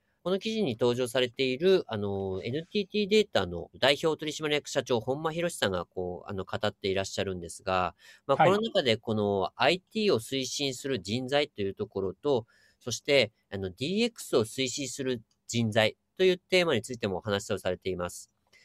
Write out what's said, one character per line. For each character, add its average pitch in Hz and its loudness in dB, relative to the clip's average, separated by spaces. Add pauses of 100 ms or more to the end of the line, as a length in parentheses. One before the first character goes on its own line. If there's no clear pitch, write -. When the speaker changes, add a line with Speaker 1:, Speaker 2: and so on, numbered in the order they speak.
(240)
Speaker 1:
こ 175 -2
の 196 0
記 226 -6
事 220 -2
に 131 0
登 120 4
場 127 -2
さ 131 0
れ 127 2
て 135 -2
い 127 0
る、 180 4
あ 110 -6
の、 98 -2
エ 110 -4
ヌ 151 -4
テ - -2
ィ 196 -2
ー - -20
テ - -4
ィ 208 2
ー 202 -4
デ 214 4
ー - -20
タ 98 2
の 85 -8 (100)
代 139 6
表 156 0
取 156 -6
締 151 -4
役 147 -2
社 - -2
長、 120 2
本 131 -4
間 160 -2
博 170 -4
さ - 0
ん 98 2
が、 90 -2
こ 90 -8
う、 - -
あ 101 -8
の、 92 -4
語 107 -2
っ 104 0
て - -6
い 95 2
ら 98 0
っ - -8
し - -4
ゃ - 2
る 95 -4
ん 90 -8
で 85 -10
す - -14
が、 92 0 (320)
ま 139 4
あ、 139 0
Speaker 2:
は 160 8
い。 - 8
Speaker 1:
こ 190 6
の 208 0
中 214 0
で 117 2
こ 113 -4
の 101 2
ア 127 2
イ 180 0
テ - -8
ィ 214 0
ー 175 4
を 113 2
推 131 -4
進 139 -4
す 131 -10
る 131 -2
人 110 -4
材 143 0
と - -8
い 98 -2
う 95 -8
と 104 -6
こ 98 -6
ろ 92 -4
と、 131 -2 (320)
そ - -12
し 120 -6
て、 135 4 (200)
あ 101 -4
の、 95 -4
デ 87 -16 (100)
ィ 185 -2
ー 226 2
エ - -
ッ 233 -6
ク - -16
ス - -2
を 110 4
推 131 -4
進 127 -6
す 135 -8
る 127 -4 (260)
人 117 0
材 110 2 (220)
と 185 2
い 185 6
う 180 0
テ 185 2
ー - 0
マ 160 2
に 110 2
つ - -10
い 123 -10
て 117 -2
も 92 -2
お 82 -6
話 101 -2
を 95 -2
さ 95 -4
れ 90 -2
て - -4
い 92 -2
ま 87 -4
す。 - -16 (320)